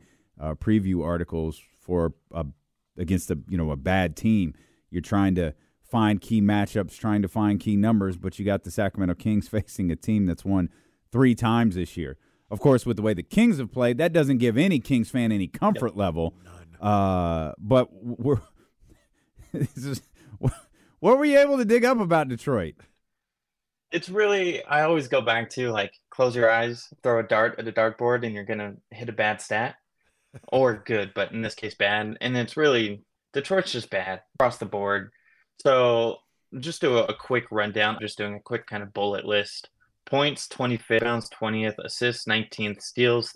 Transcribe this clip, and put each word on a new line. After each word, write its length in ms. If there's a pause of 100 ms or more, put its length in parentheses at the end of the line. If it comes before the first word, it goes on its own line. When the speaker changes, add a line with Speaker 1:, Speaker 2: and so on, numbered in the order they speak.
(400)
Speaker 1:
uh, 140
preview 500
articles 560 (200)
for 340 (180)
a, 140 (500)
against 340
a, 80 (100)
you 100
know, 140
a 40
bad 400
team. 380 (360)
You're 120
trying 340
to 180 (280)
find 380
key 200
matchups, 560
trying 260
to 60
find 300
key 180
numbers, 400
but 220
you 60
got 180
the 80
Sacramento 440
Kings 340
<laughs> 0
facing 420
a 60
team 300
that's 180
won 240 (420)
three 240
times 400
this 220
year. 200 (340)
Of 100
course, 260
with 100
the 60
way 120
the 100
Kings 340
have 140
played, 260
that 140
doesn't 260
give 180
any 220
Kings 320
fan 220
any 160
comfort 440
Speaker 2:
Yep. 40
Speaker 1:
level. 380 (100)
Speaker 2:
None. 100 (260)
Speaker 1:
Uh, 800
but 340
w-, 260
we're, 220 (1120)
<laughs> 0
this 320
is, 180 (400)
wh-, 100 (480)
what 180
were 60
you 140
able 200
to 60
dig 200
up 160
about 280
Detroit? 460 (1160)
Speaker 3:
It's 180
really, 560
I 180
always 260
go 140
back 280
to, 200
like, 220 (180)
close 260
your 140
eyes, 380 (140)
throw 180
a 20
dart 360
at 80
a 60
dartboard, 520
and 100
you're 100
gonna 300 (160)
hit 180
a 40
bad 280
stat. 360 (760)
Or 340
good, 280
but 180
in 80
this 140
case, 200
bad. 460
And 160
it's 200
really, 460 (300)
Detroit's 400
just 160
bad 320 (140)
across 240
the 80
board. 440 (520)
So 560 (420)
just 220
do 160
a, 60
a 100
quick 360
rundown, 500
just 180
doing 160
a 60
quick 260
kind 160
of 100
bullet 320
list. 460 (340)
Points, 440
twenty-fifth, 540
rebounds, 280
twentieth, 480
assists, 480
nineteenth, 560
steals, 540